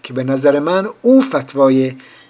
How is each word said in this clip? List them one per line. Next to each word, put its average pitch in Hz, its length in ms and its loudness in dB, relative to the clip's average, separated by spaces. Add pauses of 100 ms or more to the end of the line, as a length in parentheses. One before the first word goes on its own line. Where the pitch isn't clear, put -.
که 131 100 -16
به 127 100 -4
نظر 135 360 0
من 180 300 -2 (120)
او 262 200 4
فتوای 131 760 0 (340)